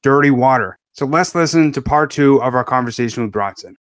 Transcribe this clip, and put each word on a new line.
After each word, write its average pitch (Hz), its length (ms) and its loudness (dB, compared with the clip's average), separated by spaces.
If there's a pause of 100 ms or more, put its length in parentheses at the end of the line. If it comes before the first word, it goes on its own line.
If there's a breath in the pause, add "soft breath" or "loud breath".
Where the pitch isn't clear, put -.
Dirty 143 260 4
Water. 123 480 0 (160)
So 139 140 -6
let's 165 260 -2
listen 160 380 2
to 139 100 -6
part 151 300 0
two 139 320 4
of 127 100 -2
our 123 100 0
conversation 120 600 -4
with 107 80 -6
Bronson. 98 520 -8